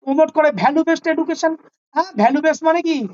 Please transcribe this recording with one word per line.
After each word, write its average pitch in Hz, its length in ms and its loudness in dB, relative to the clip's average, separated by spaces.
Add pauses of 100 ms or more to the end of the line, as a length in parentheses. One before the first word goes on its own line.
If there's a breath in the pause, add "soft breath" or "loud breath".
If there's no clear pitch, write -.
প্রমোট 311 240 0
করে 302 200 2
ভ্যালু 269 320 0
বেসড 330 240 -2
এডুকেশন। 320 480 -4 (380)
হ্যাঁ, 339 220 -2
ভ্যালু 254 260 4
বেসড 320 220 -2
মানে 320 180 2
কি? 311 320 -4